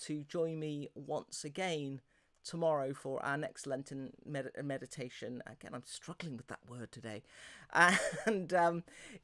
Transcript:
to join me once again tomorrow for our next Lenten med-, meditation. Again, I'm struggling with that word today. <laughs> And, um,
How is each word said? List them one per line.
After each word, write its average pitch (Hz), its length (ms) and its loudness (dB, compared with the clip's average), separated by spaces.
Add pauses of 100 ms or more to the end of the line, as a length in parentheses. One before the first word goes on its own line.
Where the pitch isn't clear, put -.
to 151 240 -6
join 165 360 -2
me 147 340 -4
once - 500 -6
again 147 580 -4 (420)
tomorrow 151 480 2
for 135 320 -4
our 139 120 0
next - 300 -6
Lenten 135 460 -6 (120)
med-, 135 280 -4 (100)
meditation. 127 840 -6
Again, - 280 -14
I'm 123 100 -8
struggling - 520 -10
with 117 120 -12
that - 200 -10
word 120 240 -10
today. 113 360 -8
<laughs> - 40 -20 (920)
And, 190 280 4
um, 170 300 6 (400)